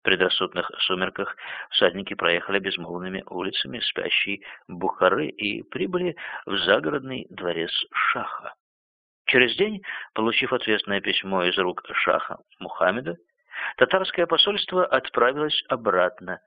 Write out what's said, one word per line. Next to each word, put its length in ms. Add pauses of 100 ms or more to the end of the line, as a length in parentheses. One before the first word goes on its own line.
В 40
предрассудных 640 (100)
сумерках 560 (340)
всадники 440
проехали 460
безмолвными 680
улицами 540
спящей 640 (240)
Бухары 600
и 340
прибыли 540 (300)
в 120
загородный 720
дворец 420 (200)
шаха. 600 (720)
Через 300
день, 260 (320)
получив 380
ответное 480
письмо 440
из 120
рук 260 (120)
шаха 440 (220)
Мухаммеда, 560 (600)
татарское 480
посольство 580
отправилось 840
обратно 800